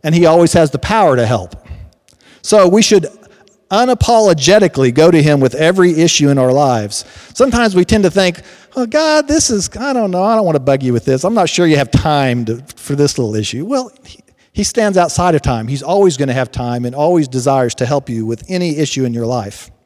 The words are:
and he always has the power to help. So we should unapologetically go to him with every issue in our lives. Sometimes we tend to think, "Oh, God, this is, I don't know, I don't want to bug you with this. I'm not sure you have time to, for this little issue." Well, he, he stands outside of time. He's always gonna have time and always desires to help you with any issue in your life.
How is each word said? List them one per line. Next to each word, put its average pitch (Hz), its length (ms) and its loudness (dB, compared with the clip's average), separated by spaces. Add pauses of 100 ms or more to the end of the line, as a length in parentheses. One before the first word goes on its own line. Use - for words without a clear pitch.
and 156 120 -2
he 170 120 4
always 165 260 4
has 160 180 2
the - 80 -8
power 190 380 2
to 120 100 0
help. 104 280 -4 (880)
So 196 260 4
we 208 140 4
should 202 240 2 (640)
unapologetically 196 1200 2
go 160 160 4
to 160 120 4
him 147 180 2
with 127 140 0
every 175 380 2
issue 156 380 2
in 139 80 2
our 127 140 2
lives. 123 520 -2 (300)
Sometimes 233 400 0
we 180 100 2
tend 214 200 0
to 180 60 2
think, 180 300 -2 (340)
"Oh, 254 120 -4
God, 302 420 0
this 302 220 0
is, 208 180 -4 (100)
I 269 140 -6
don't 226 180 -2
know, 180 120 -2
I 220 140 0
don't 208 100 0
want 160 100 0
to 135 40 -4
bug 135 220 0
you 127 100 -2
with 117 120 -2
this. 131 200 -2
I'm 208 100 -2
not 180 160 0
sure 175 160 0
you 156 100 4
have 139 140 -2
time 135 560 0
to, 117 160 -8 (140)
for - 180 -8
this 143 240 0
little 110 160 -4
issue." 113 320 -6
Well, 254 260 -6 (120)
he, - 160 -20 (320)
he 208 120 -6
stands 208 320 0
outside 175 380 0
of 143 80 0
time. 113 260 -4
He's 135 140 -6
always 180 340 2
gonna 135 160 -4
have 127 180 -2
time 120 340 -6
and 123 100 -8
always 151 340 0
desires 127 480 -2
to 123 100 -4
help 139 220 -4
you 113 160 -6
with 113 240 -8
any 180 280 -4
issue 143 280 -4
in 120 80 -4
your 117 140 -6
life. 113 440 -8 (160)